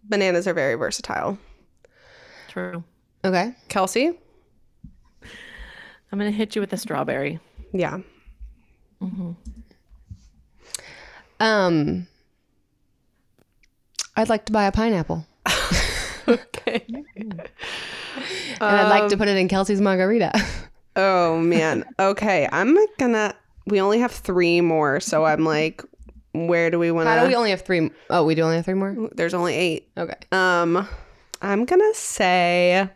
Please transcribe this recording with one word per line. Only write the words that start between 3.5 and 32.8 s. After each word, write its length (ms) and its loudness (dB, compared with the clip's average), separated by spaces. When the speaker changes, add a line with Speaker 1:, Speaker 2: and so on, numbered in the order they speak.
Speaker 1:
Kelsey? 500 0
Speaker 2:
I'm 80 -4
gonna 120 0
hit 240 -4
you 60 0
with 120 -6
a 40 -6
strawberry. 640 -4
Speaker 1:
Yeah. 260 -4
Speaker 2:
Mm-hmm. 300 -8
Speaker 3:
Um, 680 2
I'd 140 0
like 160 0
to 80 -6
buy 120 2
a 60 2
pineapple. 540 0
<laughs> 200 -2
Speaker 1:
Okay. 560 -2
Speaker 3:
And 260 -12
I'd 300 4
like 180 6
to 80 4
Speaker 1:
Um, 40 -4
Speaker 3:
put 100 2
it 80 2
in 100 2
Kelsey's 320 0
margarita. 540 2
<laughs> 100 2
Speaker 1:
Oh, 380 4
man. 480 2
Okay. 520 2
I'm 240 2
gonna, 360 0
we 120 2
only 200 2
have 120 0
three 500 0
more. 380 2
So 260 0
I'm 200 2
like, 380 -2
where 380 0
do 80 0
we 120 2
wanna 200 2
Speaker 3:
How 100 4
do 80 4
we 60 2
only 160 2
have 100 -2
three 160 -2
m-, 140 0
oh, 160 2
we 100 2
do 60 0
only 160 2
have 80 -4
three 80 -2
more? 400 -4
Speaker 1:
There's 220 -2
only 180 0
eight. 420 -2
Speaker 3:
Okay. 200 -8
Speaker 1:
Um, 520 2
I'm 240 0
gonna 280 4
say 1040 2